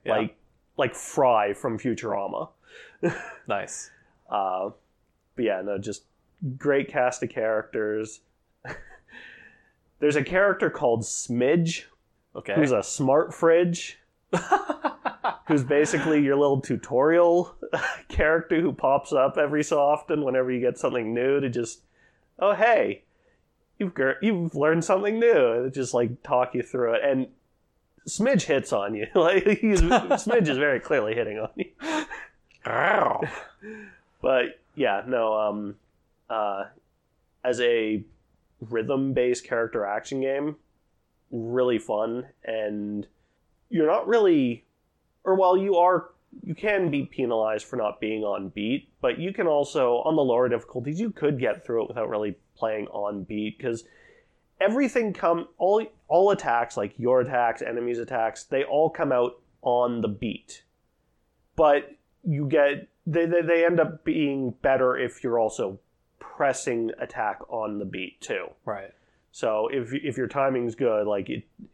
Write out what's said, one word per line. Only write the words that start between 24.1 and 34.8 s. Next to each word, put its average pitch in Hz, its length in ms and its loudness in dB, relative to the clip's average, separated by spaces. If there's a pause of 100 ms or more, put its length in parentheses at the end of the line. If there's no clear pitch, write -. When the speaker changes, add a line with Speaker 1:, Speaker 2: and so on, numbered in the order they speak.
Speaker 2:
you've 190 340 0
learned 156 280 2
something 208 360 0
new," 165 320 6
and 123 200 -2
just, 131 220 -4
like, 120 300 0
talk 127 300 0
you 120 80 -2
through 117 320 0
it. 110 100 0
And 131 240 0 (800)
Smidge 226 340 2
hits 139 300 0
on 104 240 0
you. 104 140 -4
<laughs> - 40 -6
Like, 185 320 4 (120)
he's, 202 240 4
Speaker 1:
<laughs> - 0 -
Speaker 2:
Smidge 208 640 2
is 131 100 0
very 139 220 2
clearly 113 340 0
hitting 107 240 -4
on 110 160 -6
you. 190 120 -6 (1000)
<laughs> 147 640 0 (920)
But 131 400 0 (140)
yeah, 104 320 0